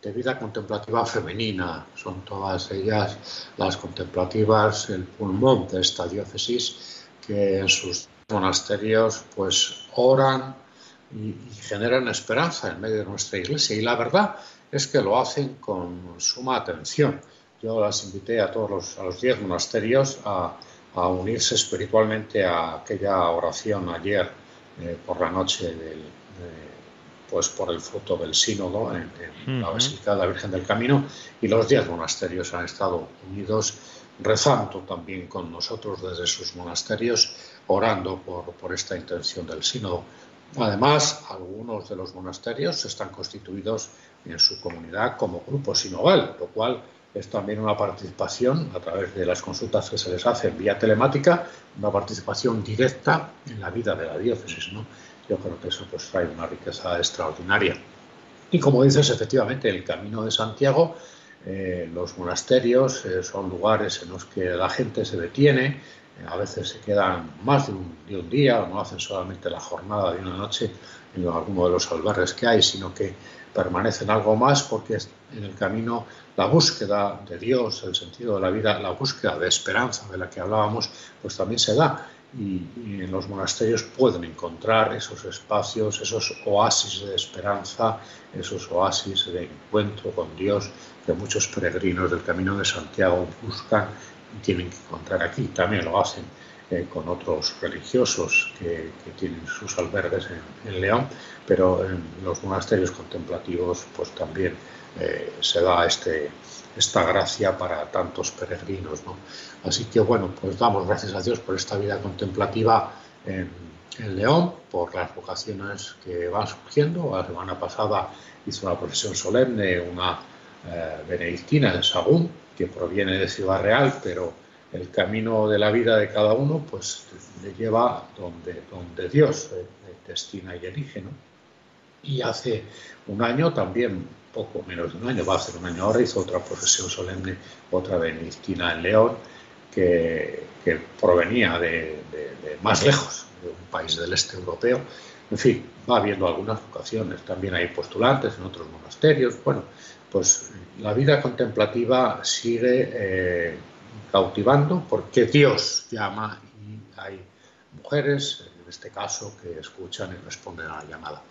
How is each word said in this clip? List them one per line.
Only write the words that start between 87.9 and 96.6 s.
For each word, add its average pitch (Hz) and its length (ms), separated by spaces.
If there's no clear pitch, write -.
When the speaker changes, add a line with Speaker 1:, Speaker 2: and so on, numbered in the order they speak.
Speaker 1:
esos 92 320
oasis 95 580
de 87 180
encuentro 101 640
con 80 240
Dios 101 340
que 87 80
muchos 98 340
peregrinos 90 640
del 85 120
Camino 92 340
de 95 80
Santiago 90 600
buscan 107 460
y 104 60
tienen 90 260
que 87 60
encontrar 85 480
aquí. 85 220
También 92 400
lo 85 120
hacen, - 280